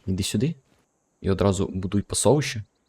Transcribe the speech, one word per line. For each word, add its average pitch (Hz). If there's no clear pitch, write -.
іди 95
сюди. 131
І 95
одразу 95
будуй 95
пасовище. 120